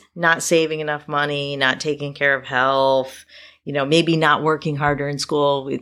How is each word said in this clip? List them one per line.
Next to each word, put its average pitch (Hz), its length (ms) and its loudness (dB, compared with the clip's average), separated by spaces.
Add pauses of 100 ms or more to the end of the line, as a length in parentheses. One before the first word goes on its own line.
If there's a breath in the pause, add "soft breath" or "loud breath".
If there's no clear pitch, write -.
(160)
not 170 260 2
saving 160 380 2
enough 151 300 -6
money, 143 480 -2
not 131 240 2
taking 143 320 -4
care 143 220 2
of 131 100 -4
health, 135 800 0 (400 loud breath)
you 143 80 -8
know, 139 120 -2
maybe 160 300 2
not 151 280 2
working 151 340 -2
harder 143 320 -2
in 143 100 -6
school. 139 500 -2 (120)